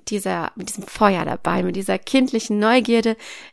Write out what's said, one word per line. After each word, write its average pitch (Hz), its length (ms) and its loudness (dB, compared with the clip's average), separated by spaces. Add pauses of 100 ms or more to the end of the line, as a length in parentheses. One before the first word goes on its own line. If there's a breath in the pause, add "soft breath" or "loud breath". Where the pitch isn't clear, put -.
dieser, 185 520 -4
mit 190 120 -10
diesem - 160 -10
Feuer 190 400 2
dabei, 180 380 -2
mit 180 120 -2
dieser 190 240 -2
kindlichen 226 600 0
Neugierde, 226 580 4 (360 loud breath)